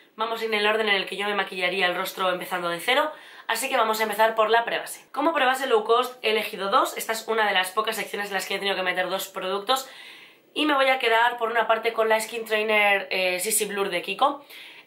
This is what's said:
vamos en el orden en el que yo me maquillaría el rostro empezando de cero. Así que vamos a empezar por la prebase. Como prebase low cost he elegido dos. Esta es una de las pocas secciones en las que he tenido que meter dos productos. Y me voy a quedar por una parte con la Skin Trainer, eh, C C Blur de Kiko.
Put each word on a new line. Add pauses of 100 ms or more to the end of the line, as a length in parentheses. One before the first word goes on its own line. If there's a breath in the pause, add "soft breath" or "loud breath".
(180 loud breath)
vamos
en
el
orden
en
el
que
yo
me
maquillaría
el
rostro
empezando
de
cero. (380 loud breath)
Así
que
vamos
a
empezar
por
la
prebase.
Como
prebase
low
cost
he
elegido
dos.
Esta
es
una
de
las
pocas
secciones
en
las
que
he
tenido
que
meter
dos
productos. (640 loud breath)
Y
me
voy
a
quedar
por
una
parte
con
la
Skin
Trainer,
eh,
C
C
Blur
de
Kiko. (420 loud breath)